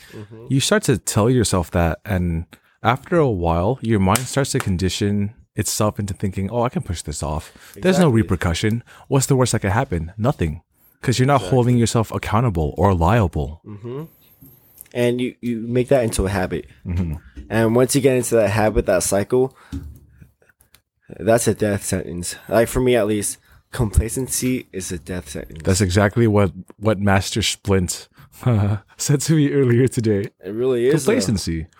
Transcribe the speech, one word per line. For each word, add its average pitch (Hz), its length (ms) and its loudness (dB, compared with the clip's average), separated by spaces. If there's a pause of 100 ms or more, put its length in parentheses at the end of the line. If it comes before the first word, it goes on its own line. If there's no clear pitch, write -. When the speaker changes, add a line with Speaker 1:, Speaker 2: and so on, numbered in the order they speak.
(120)
Speaker 1:
Mm-hmm. 110 360 -18
Speaker 2:
You 135 120 2
start 208 240 2
to 127 140 2
tell 107 320 0
yourself 98 420 2
that, 85 320 0
and 87 420 -2 (360)
after 131 360 0
a 143 120 2
while, 87 520 0
your 113 180 0
mind 95 200 2
starts 131 320 -4
to 135 60 -2
condition 101 760 -2 (200)
itself 107 440 -2
into 101 140 -6
thinking, 95 380 -6
"Oh, 117 120 -2
I 120 60 0
can 143 140 -4
push - 200 -8
this - 200 -8
off. 76 300 -6 (220)
There's 180 240 0
no 175 100 4
Speaker 1:
Exactly. 113 140 4
Speaker 2:
repercussion. 104 600 -2 (260)
What's 135 180 0
the 139 100 2
worst 127 160 0
that 110 80 -2
could 98 100 -2
happen? 87 480 -2
Nothing." 85 420 -2 (420)
'Cause 123 160 0
you're 127 80 4
not 143 100 2
Speaker 1:
Exactly. 131 200 0
Speaker 2:
holding 123 220 4
yourself 113 340 2
accountable 98 640 0
or 95 180 4
liable. 82 720 0
Speaker 1:
Mm-hmm. 117 360 -12 (920)
And 120 280 0
you, 127 200 -4
you 117 200 -4
make 120 280 -2
that 131 160 4
into 107 220 -2
a 95 40 -2
habit. 90 360 -4 (200)
Speaker 2:
Mm-hmm. 87 280 -2 (340)
Speaker 1:
And 113 280 2
once 127 180 2
you 143 60 2
get 131 160 4
into 117 200 -2
that 104 140 4
habit, 110 360 0
that 92 160 2
cycle, 127 520 0 (1700)
that's 110 260 2
a 107 80 2
death 101 300 -2
sentence. 87 520 -6 (120)
Like, 113 200 2
for 127 120 -2
me 123 160 4
at 104 100 2
least, 104 320 -4 (340)
complacency 123 1000 -2
is 92 180 -10
a 87 80 -8
death 90 320 -10
sentence. - 340 -14
Speaker 2:
That's 95 160 0
exactly 104 460 2
what, 101 260 4 (260)
what 104 200 0
Master 98 440 0
Splint - 640 -2 (340)
<laughs> 127 60 0 (480)
said 143 260 0
to 165 140 2
me 143 160 2
earlier 127 340 4
today. 107 440 0 (140)
Speaker 1:
It 92 60 -10
really 120 360 0
is, 147 180 4
though. 208 80 2
Speaker 2:
Complacency. 90 540 -2 (120)